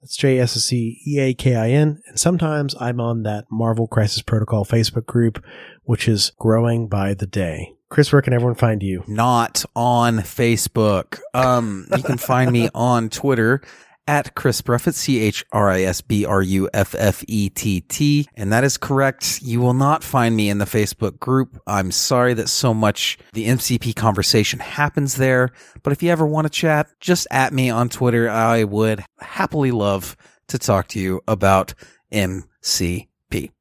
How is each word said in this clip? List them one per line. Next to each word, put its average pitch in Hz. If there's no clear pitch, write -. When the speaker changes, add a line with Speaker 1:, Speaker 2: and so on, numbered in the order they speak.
Speaker 1:
That's -
J 131
S 123
S 110
E 117
E 143
A 131
K 127
I 113
N. 147
And -
sometimes 156
I'm 120
on 117
that 104
Marvel 113
Crisis 107
Protocol 107
Facebook 113
group, 117
which -
is 104
growing 117
by 98
the 98
day. 87
Chris, -
where 143
can 127
everyone 120
find 110
you? 95
Speaker 2:
Not 117
on 120
Facebook. 107
Um, 120
you 131
can 127
find 127
me 117
<laughs> -
on 120
Twitter 127
at 147
Chris -
Bruffett, 123
C 131
H 107
R 104
I 92
S 90
B 104
R 98
U 95
F -
F 101
E 101
T 95
T. 147
And 104
that 117
is 135
correct. -
You 120
will 123
not 139
find 117
me 104
in 101
the 101
Facebook 104
group. 127
I'm 98
sorry 123
that 110
so 123
much 107
the 110
M 123
C 120
P 117
conversation 107
happens 143
there. 127
But 143
if -
you 170
ever 160
want 156
to -
chat, 151
just -
at 131
me 131
on 120
Twitter. 120
I 113
would 104
happily 151
love 101
to -
talk 98
to 110
you 92
about 98
M 95
C 87
P. -